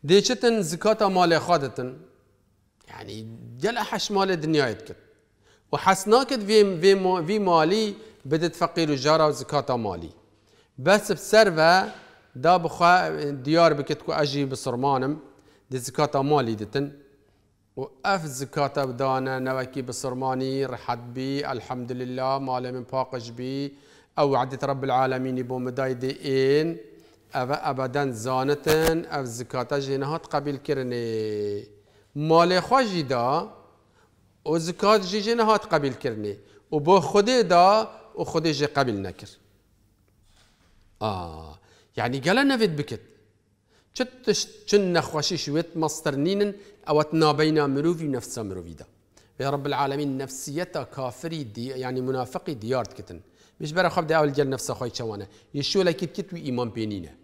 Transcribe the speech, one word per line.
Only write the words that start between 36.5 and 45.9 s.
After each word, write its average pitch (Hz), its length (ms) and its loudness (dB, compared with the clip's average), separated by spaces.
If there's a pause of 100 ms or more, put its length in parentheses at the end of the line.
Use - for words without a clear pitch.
و 156 80 0
بو 175 200 6
خودی 208 440 4
دا 185 460 6 (260)
و - 80 -4
خودی 160 300 0
جی 143 120 0
قبیل 127 360 0
نکر. 95 280 -12 (1700)
آه، 82 600 -6 (380)
يعني 123 220 -2
گله 190 240 2
نوید 226 320 2
بکت. 143 240 -6 (960)
چتش - 540 -2 (180)
چن 208 160 4 (120)
نخوشی 156 440 -2
شویت 160 400 -4
مصدر 151 380 -2